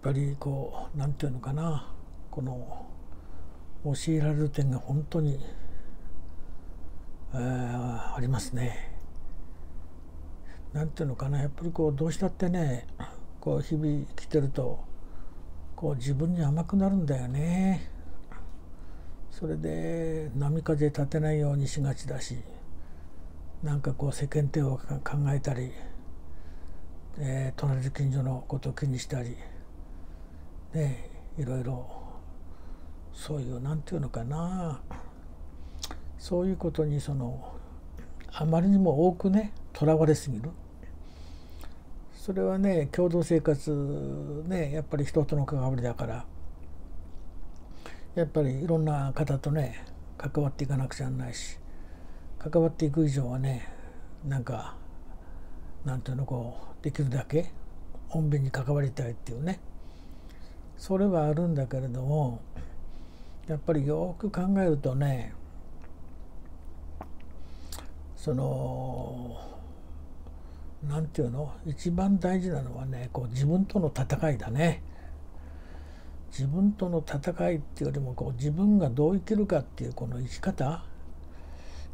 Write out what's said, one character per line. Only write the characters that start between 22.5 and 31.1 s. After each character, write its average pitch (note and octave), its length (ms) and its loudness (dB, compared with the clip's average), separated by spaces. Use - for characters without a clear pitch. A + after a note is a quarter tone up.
な D3 140 2
ん C#3+ 60 0
か C#3 120 2
こ C#3+ 140 0
う C3+ 60 0
世 C#3 140 0
間 D3 200 4
体 D3 140 2
を C3+ 160 2
か-、 - 260 -2
考 - 140 2
え C#3 60 4
た C#3 140 2
り、 B2+ 180 -2
え C3+ 360 0
ー、 - 40 -6
隣 C3+ 320 2
近 C3+ 200 2
所 C3+ 120 2
の C3 240 -2
こ C#3 100 -2
と C#3 120 -4
を C3 40 -2
気 - 140 -2
に B2+ 120 2
し - 60 -8
た C3 160 -2
り、 A#2+ 140 -4
ね、 C#3+ 360 -2